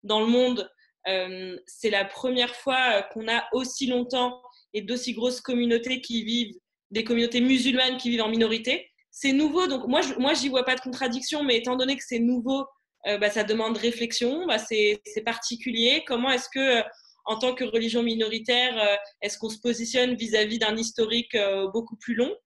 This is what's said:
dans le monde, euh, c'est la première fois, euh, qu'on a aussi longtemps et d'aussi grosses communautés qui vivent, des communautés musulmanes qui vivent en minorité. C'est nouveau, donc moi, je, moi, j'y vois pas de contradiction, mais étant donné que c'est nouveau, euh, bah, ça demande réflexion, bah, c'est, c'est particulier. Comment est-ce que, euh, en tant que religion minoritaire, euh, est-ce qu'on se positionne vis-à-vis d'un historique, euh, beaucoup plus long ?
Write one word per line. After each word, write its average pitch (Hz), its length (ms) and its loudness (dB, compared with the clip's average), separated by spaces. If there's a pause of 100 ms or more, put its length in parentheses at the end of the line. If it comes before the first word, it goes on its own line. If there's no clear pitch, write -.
dans 214 160 0
le 220 80 2
monde, 247 420 2 (380)
euh, 185 500 -4 (100)
c'est - 220 -4
la 196 160 2
première 247 520 -2
fois, 262 240 0 (140)
euh, 202 80 2 (100)
qu'on 220 160 -8
a 233 240 0
aussi 254 340 -2
longtemps 247 560 0 (300)
et 208 100 -4
d'aussi 240 300 -4
grosses 247 280 -2
communautés 240 600 0
qui 233 240 -4
vivent, 226 320 -2 (340)
des 220 140 -2
communautés 233 360 2
musulmanes 254 560 2
qui 240 140 -4
vivent 233 120 0
en 220 60 0
minorité. 226 600 0 (220)
C'est 269 200 0
nouveau, 302 360 4
donc 247 180 -2
moi, 277 140 2
je, 269 140 -2
moi, 269 200 2
j'y 262 140 0
vois 254 160 2
pas 254 100 2
de 254 60 -4
contradiction, 262 640 -4
mais 240 140 4
étant 247 180 -2
donné 262 200 0
que - 80 -14
c'est 240 140 -4
nouveau, 247 480 0 (400)
euh, 208 120 0
bah, 208 120 4
ça 214 140 0
demande 220 320 0
réflexion, 240 720 -2
bah, 233 120 2
c'est, 214 460 2
c'est 214 180 -6
particulier. 233 840 0
Comment 254 240 2
est-ce 247 160 -2
que, 262 320 2
euh, - 20 -2 (420)
en 220 140 -2
tant 254 160 0
que 254 80 -4
religion 226 400 0
minoritaire, 226 800 0
euh, 202 140 4 (260)
est-ce 208 160 -6
qu'on 220 100 -6
se 220 120 -10
positionne 240 560 0
vis-à-vis 214 420 0
d'un 220 180 0
historique, 226 600 -2
euh, 196 340 0
beaucoup 226 260 -6
plus - 180 -6
long ? 262 200 0 (120)